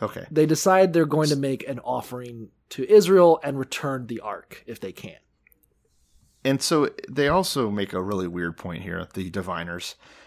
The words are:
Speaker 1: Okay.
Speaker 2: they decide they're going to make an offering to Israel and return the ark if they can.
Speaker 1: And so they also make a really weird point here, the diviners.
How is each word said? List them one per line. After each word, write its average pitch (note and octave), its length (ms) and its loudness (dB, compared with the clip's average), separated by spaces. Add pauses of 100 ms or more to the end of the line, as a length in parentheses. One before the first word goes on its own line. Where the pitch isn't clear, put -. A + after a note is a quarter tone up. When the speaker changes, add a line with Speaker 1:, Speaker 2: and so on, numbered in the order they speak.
Speaker 1:
Okay. - 300 -6
Speaker 2:
they D#3 160 4
decide F#3 460 4
they're E3 140 4
going D3+ 240 0
to D3 60 2
make C#3 300 -4
an C3 140 -8
offering A#2+ 720 -10 (200)
to C3+ 200 -4
Israel F3+ 520 8
and C#3 160 -4
return C3 480 -6
the A2+ 140 -10
ark G2+ 460 -14
if A#2 140 -14
they F#2+ 120 -10
can. - 240 -18 (1300)
Speaker 1:
And C3+ 180 0
so D3 280 2 (180)
they C#3+ 200 0
also D3 420 0
make G2+ 240 -4
a F#2 80 -4
really F#2 260 -4
weird F2 300 -6
point F2+ 240 -10
here, F2 320 -10
the F#2 160 -8
diviners. F2 680 -8 (300)